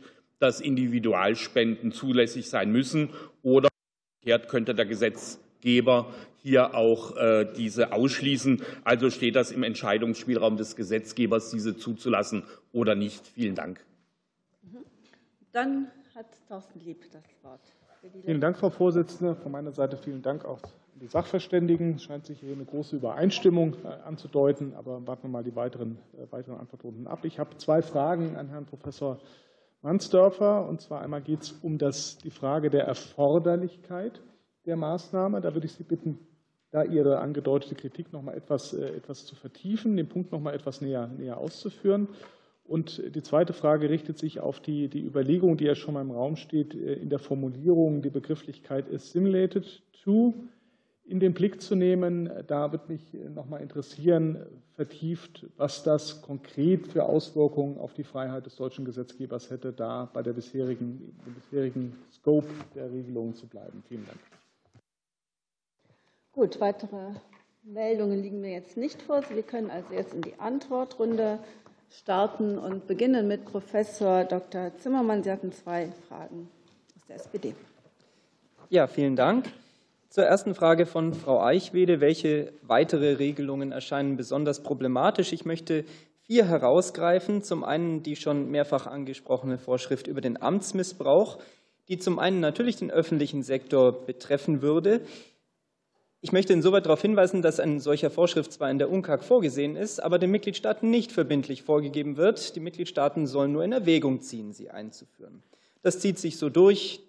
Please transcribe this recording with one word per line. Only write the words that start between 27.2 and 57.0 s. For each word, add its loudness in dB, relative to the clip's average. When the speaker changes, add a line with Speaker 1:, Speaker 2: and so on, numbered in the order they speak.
Speaker 3:
Ich -10
habe -8
zwei 2
Fragen -2
an -10
Herrn -12
Professor -8
Mansdörfer. 4
Und -8
zwar -12
einmal -8
geht's -6
um -4
das, -2
die -16
Frage -2
der 4
Erforderlichkeit 0
der -4
Maßnahme. -2
Da -2
würde -4
ich -18
Sie -16
bitten, -4
da 2
Ihre 4
angedeutete -2
Kritik -12
noch -12
mal -10
etwas, -4
äh, -4
etwas -12
zu -20
vertiefen, -4
den 0
Punkt -6
noch -4
mal -6
etwas -8
näher, -4
näher -10
auszuführen. -2
Und -4
die -6
zweite 2
Frage 2
richtet -4
sich -6
auf -6
die, -4
die -8
Überlegung, 2
die -2
ja 4
schon -4
mal -4
im -6
Raum -2
steht, -4
äh, -4
in -6
der 0
Formulierung, 2
die -2
Begrifflichkeit -6
assimilated 0
to 4
in -4
den 4
Blick 0
zu -4
nehmen. 2
Da -2
würde -6
mich -10
noch -14
mal -10
interessieren, 0
vertieft, -10
was -4
das 0
konkret 0
für 0